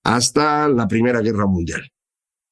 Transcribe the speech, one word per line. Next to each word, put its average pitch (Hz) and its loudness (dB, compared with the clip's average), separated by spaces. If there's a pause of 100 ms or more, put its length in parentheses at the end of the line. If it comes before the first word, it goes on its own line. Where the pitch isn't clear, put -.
hasta 147 0
la 120 0
Primera 113 0
Guerra 104 0
Mundial. 85 -4 (600)